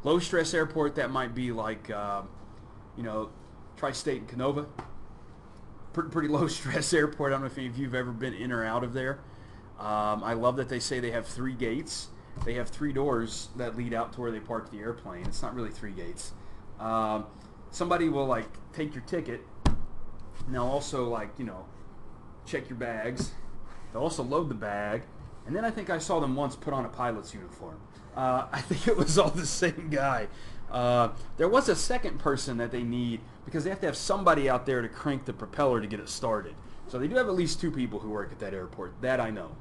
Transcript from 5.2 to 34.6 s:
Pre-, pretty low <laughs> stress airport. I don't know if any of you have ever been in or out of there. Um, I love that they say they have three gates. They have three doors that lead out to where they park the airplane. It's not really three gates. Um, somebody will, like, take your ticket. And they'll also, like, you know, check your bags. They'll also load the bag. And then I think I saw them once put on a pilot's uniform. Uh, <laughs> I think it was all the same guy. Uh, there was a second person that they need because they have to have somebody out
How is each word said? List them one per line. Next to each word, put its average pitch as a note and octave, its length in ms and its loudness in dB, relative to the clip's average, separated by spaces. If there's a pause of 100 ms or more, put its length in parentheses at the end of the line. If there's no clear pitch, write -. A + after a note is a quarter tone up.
Pre-, E3 180 -2
pretty D3+ 180 2
low D3+ 180 4
<laughs> - 20 2
stress - 440 0
airport. D3+ 400 4
I - 20 4
don't C3+ 60 0
know C3+ 60 -2
if C3 120 -6
any C3 80 -4
of A#2+ 100 -6
you C3+ 100 -2
have B2 80 -4
ever B2 180 0
been A#2 220 -4
in B2 180 -2
or A2+ 120 2
out A#2+ 200 2
of A#2+ 80 -4
there. C3+ 280 -2 (600)
Um, G#2+ 420 2
I A2+ 120 0
love B2 220 4
that B2 120 0
they B2+ 100 -2
say B2+ 220 0
they A#2+ 100 0
have A2+ 160 -2
three B2+ 280 -4
gates. A#2 540 -2 (360)
They A#2 100 2
have A#2+ 140 0
three D3 240 -2
doors B2 640 2
that A#2 200 -4
lead A#2+ 160 -2
out A#2 200 0
to B2 80 -8
where A#2 100 0
they A2 100 -4
park A2 300 -4
the G#2 80 -10
airplane. A#2 480 -6
It's - 160 2
not A#2+ 120 -2
really A2+ 160 -2
three G#2 200 -6
gates. F2 420 -6 (460)
Um, A2 480 2 (460)
somebody E3+ 360 4
will, C#3 180 4
like, A#2 220 2 (240)
take D3+ 220 -4
your B2+ 100 -6
ticket. D3 400 -4 (220)
And - 880 2
they'll B2 80 2
also, C3 460 2
like, A2 280 -2
you B2+ 80 -6
know, G2 220 -8 (800)
check C3+ 240 -4
your A#2+ 80 -6
bags. A#2+ 540 -2 (600)
They'll A2+ 100 -2
also D#3 200 0
load D3 260 2
the A#2+ 60 -2
bag. G#2 480 -2 (440)
And C3+ 80 -4
then A3 100 0
I A3+ 60 2
think G#3+ 200 -4
I E3 80 2
saw E3 220 2
them C3 160 2
once C#3 180 0
put - 180 -4
on C3 120 2
a G#2+ 40 -4
pilot's A2+ 460 -2
uniform. E2+ 460 -12 (360)
Uh, B2+ 320 4
<laughs> - 40 -6
I C3 80 -2
think - 260 0
it A3+ 100 8
was D#3+ 220 6
all D#3 120 8
the D#3+ 160 0
same E3 440 2
guy. C3+ 380 2 (420)
Uh, B2 380 6 (280)
there E3 120 6
was B3 200 8
a F#3 60 8
second C#3+ 460 2
person C3+ 380 2
that A#2 120 0
they A#2+ 140 -2
need A#2+ 360 0 (240)
because D3+ 200 -2
they F#3 60 2
have F#3+ 100 -4
to F#3 60 2
have D3 100 2
somebody E3 520 6
out B2+ 180 4